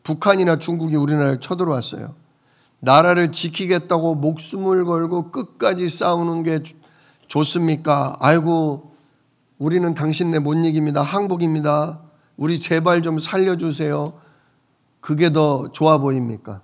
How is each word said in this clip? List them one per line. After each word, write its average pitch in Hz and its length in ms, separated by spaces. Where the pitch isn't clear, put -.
북한이나 175 540
중국이 165 380
우리나라를 143 440
쳐들어왔어요. 139 760
나라를 170 520
지키겠다고 170 840
목숨을 180 720
걸고 170 460
끝까지 190 580
싸우는 170 540
게 160 200
좋-, - 120
좋습니까? 151 920
"아이고, 156 760
우리는 170 360
당신네 156 460
못 147 160
이깁니다. 156 460
항복입니다. 160 1000
우리 156 220
제발 170 420
좀 160 180
살려주세요." 160 960
그게 156 320
더 147 400
좋아 156 260
보입니까? 120 680